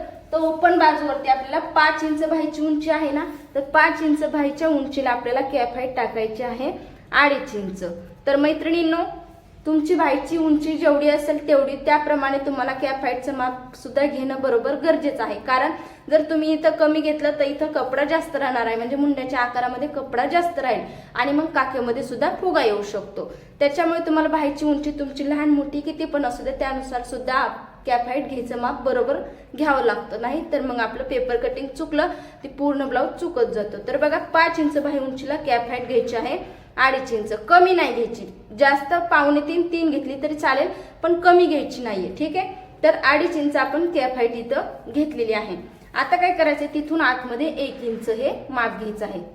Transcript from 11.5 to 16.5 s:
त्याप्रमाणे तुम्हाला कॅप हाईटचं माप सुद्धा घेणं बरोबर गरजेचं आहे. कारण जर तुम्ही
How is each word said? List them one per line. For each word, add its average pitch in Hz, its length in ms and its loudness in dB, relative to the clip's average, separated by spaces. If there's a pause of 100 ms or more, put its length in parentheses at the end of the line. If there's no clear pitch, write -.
त्याप्रमाणे 294 600 2
तुम्हाला 269 280 -2
कॅप 269 300 -4
हाईटचं 254 320 -2
माप 254 400 -6
सुद्धा 277 300 0
घेणं 262 360 -2
बरोबर 262 420 2
गरजेचं 294 400 2
आहे. 208 240 -6
कारण 269 240 2 (380)
जर 311 200 6
तुम्ही 311 220 2